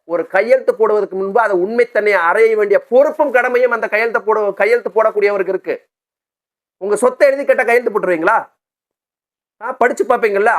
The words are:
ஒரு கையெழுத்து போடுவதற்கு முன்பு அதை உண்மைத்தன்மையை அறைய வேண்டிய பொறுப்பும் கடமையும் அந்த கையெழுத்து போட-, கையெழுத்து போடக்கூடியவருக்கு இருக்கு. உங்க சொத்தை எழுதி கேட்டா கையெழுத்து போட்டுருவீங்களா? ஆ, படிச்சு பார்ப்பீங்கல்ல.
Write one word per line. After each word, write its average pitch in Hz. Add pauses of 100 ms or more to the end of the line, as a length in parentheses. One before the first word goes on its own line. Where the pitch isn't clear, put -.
ஒரு 165
கையெழுத்து 233
போடுவதற்கு 208
முன்பு 196
அதை 208
உண்மைத்தன்மையை 208
அறைய 214
வேண்டிய 202
பொறுப்பும் 294
கடமையும் 247
அந்த 233
கையெழுத்து 220
போட-, 208
கையெழுத்து 226
போடக்கூடியவருக்கு 202
இருக்கு. 185 (880)
உங்க 202
சொத்தை 254
எழுதி 269
கேட்டா 254
கையெழுத்து 233
போட்டுருவீங்களா? 180 (1120)
ஆ, 233
படிச்சு 254
பார்ப்பீங்கல்ல. 214